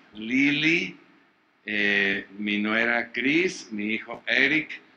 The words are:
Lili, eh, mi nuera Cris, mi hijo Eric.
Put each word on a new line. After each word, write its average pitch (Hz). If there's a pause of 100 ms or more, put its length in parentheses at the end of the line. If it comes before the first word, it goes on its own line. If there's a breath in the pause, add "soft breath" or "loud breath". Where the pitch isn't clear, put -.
(120)
Lili, 147 (680)
eh, 101 (100)
mi 104
nuera 117
Cris, 143
mi 107
hijo 117
Eric. 139 (140)